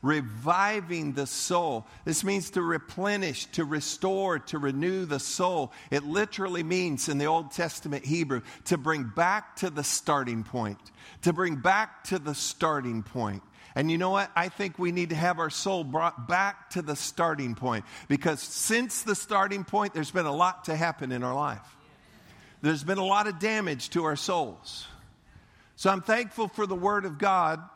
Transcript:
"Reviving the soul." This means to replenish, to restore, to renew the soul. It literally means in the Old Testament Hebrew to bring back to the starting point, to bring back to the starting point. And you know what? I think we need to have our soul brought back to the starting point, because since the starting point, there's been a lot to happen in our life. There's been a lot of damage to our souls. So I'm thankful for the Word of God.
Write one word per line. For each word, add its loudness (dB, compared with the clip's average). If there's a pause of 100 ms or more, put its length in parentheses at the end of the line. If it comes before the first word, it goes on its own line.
"Reviving 0
the -2
soul." -2 (160)
This -2
means -2
to 0
replenish, -2
to 0
restore, 0
to -6
renew 0
the -2
soul. 0 (180)
It 0
literally -2
means 0
in 0
the 2
Old 0
Testament -4
Hebrew 0 (240)
to 4
bring 0
back 0
to -2
the -4
starting 0
point, -2 (420)
to 6
bring 2
back 2
to 0
the -2
starting 0
point. -4 (320)
And 2
you 2
know 2
what? 2
I 2
think -6
we 2
need 0
to -2
have 2
our 0
soul -2
brought 0
back 0
to -2
the -2
starting 0
point, -2 (220)
because 2
since 0
the 0
starting 0
point, 0
there's -2
been 2
a 0
lot 2
to -2
happen -2
in -4
our -2
life. -6 (840)
There's 2
been 0
a 0
lot 4
of -4
damage 0
to 2
our 2
souls. -4 (920)
So 2
I'm 2
thankful 0
for -2
the -2
Word 2
of -6
God. 4 (160)